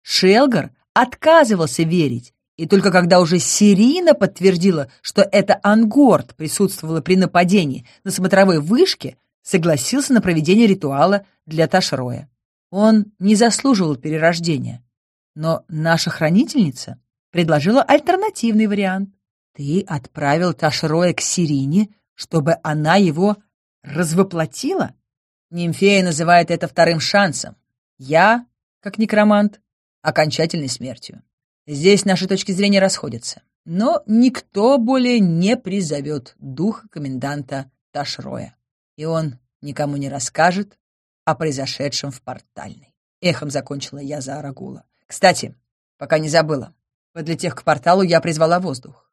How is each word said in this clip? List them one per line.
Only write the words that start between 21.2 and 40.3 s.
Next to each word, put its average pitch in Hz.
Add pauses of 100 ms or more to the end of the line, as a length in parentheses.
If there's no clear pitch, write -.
Сирине, 151 (260)
чтобы 160
она 151
его 196 (460)
развоплотила?» 175 (560)
Нимфея 180
называет 170
это 165
вторым 165
шансом. - (420)
Я, 180 (360)
как 196
некромант, 208 (400)
окончательной 156
смертью. - (420)
Здесь 165
наши 190
точки 196
зрения 196
расходятся. - (220)
Но 220
никто 233
более 247
не 180
призовёт 151
духа 143
коменданта 139 (200)
Ташроя. 135 (400)
И 151
он 160 (220)
никому 143
не 139
расскажет 175 (460)